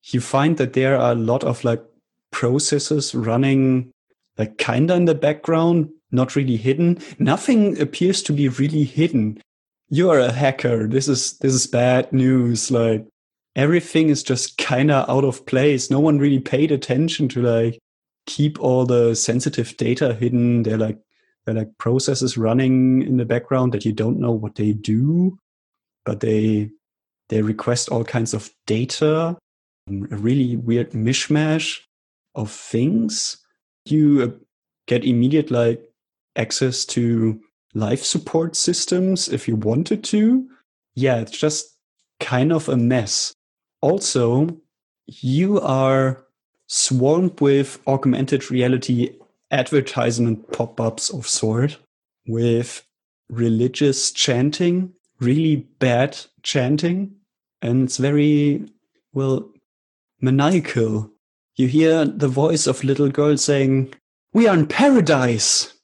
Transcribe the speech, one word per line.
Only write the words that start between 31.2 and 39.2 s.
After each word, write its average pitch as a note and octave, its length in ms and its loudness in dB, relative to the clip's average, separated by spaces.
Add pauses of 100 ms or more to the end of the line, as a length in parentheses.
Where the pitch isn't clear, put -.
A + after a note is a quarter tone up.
of G#2+ 160 -8
things. G#3+ 840 -2 (480)
You, D3 380 4
uh, A#2+ 80 -2 (560)
get A#2+ 180 0
immediate, B2+ 460 2
like, A#2 320 0 (540)
access C3 500 -4
to A2+ 560 0 (320)
life A2 300 -2
support E3 500 -4
systems F#3 760 -2